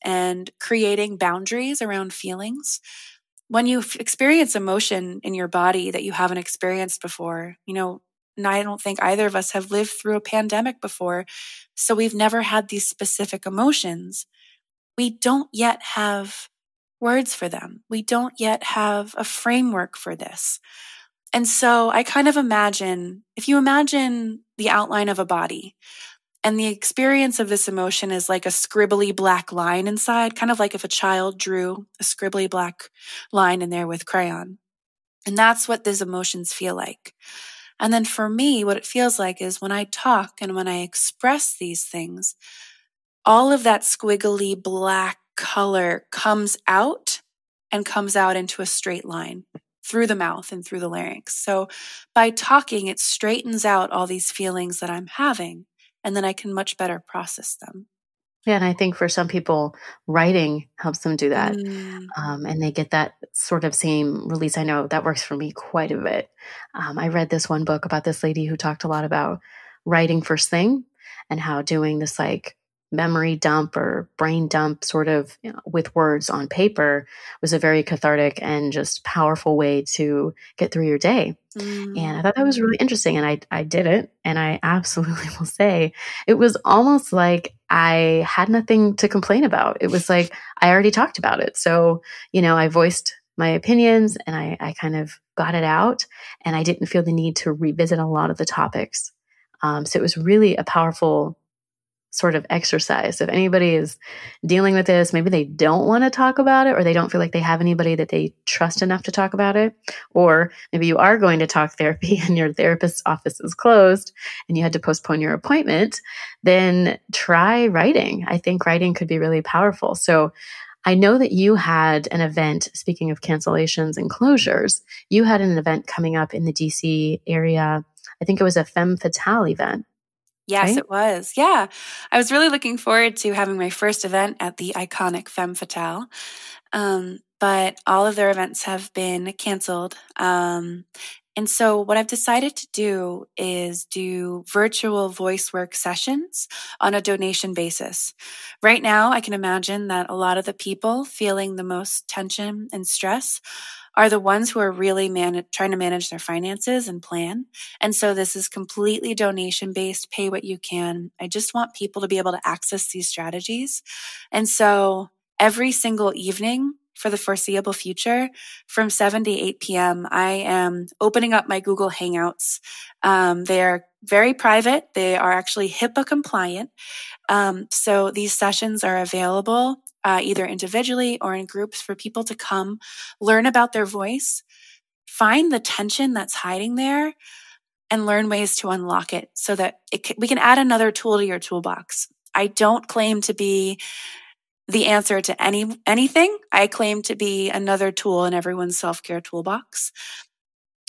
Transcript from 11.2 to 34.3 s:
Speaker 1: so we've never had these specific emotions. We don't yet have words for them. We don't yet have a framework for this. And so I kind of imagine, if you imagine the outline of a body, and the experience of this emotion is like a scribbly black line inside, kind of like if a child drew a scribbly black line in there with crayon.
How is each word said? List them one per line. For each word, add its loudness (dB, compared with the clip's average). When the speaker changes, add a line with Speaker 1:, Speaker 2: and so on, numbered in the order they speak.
Speaker 1:
so 0
we've 0
never 2
had -2
these -4
specific -4
emotions. -2
We 0
don't 0
yet 0
have -4
words 2
for -6
them. -12
We -2
don't -2
yet 0
have -2
a -6
framework 0
for -10
this. -6
And 2
so 4
I 2
kind 4
of 4
imagine, 0
if -6
you 6
imagine 2
the -2
outline 2
of -2
a 0
body, -4
and 0
the 0
experience 0
of -2
this 2
emotion -2
is -2
like -2
a -2
scribbly 2
black 2
line 0
inside, 0
kind -2
of 0
like 0
if -8
a -8
child 0
drew -4
a -6
scribbly -2
black -6
line 4
in -4
there -4
with -8
crayon. -4